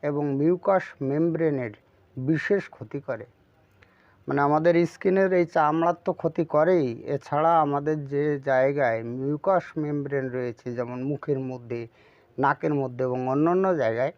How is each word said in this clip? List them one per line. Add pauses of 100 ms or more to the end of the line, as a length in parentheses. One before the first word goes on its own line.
এবং
মিউকাস (180)
মেমব্রেনের (460)
বিশেষ
ক্ষতি
করে। (1000)
মানে,
আমাদের
স্কিনের
এই
চামড়ার (100)
তো
ক্ষতি
করেই,
এছাড়া
আমাদের
যে
জায়গায়
মিউকাস (140)
মেমব্রেন
রয়েছে,
যেমন
মুখের
মধ্যে, (520)
নাকের
মধ্যে
এবং
অন্যান্য
জায়গায়